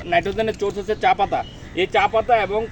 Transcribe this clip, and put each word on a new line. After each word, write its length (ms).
নাইট্রোজেনের 560
সোর্স 180
হচ্ছে 220
চা 140
পাতা। 300
এই 120
চা 220
পাতা 280
এবং 360